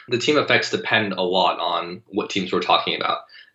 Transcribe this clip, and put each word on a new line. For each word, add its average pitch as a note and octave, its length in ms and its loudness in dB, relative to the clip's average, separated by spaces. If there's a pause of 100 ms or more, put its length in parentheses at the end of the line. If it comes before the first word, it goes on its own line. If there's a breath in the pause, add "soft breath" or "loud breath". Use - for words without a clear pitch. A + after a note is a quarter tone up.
The B2 100 0
team D3+ 180 2
effects A#2+ 320 2
depend G#2+ 440 0
a F#2+ 100 -2
lot F2+ 360 2
on E2+ 480 -4
what G2 220 -4
teams F#2 220 -4
we're F2+ 100 0
talking E2 340 2
about. - 240 -2 (360 soft breath)